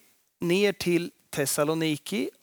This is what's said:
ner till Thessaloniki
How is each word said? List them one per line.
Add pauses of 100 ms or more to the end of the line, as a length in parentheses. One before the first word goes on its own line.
(420)
ner
till (180)
Thessaloniki (140)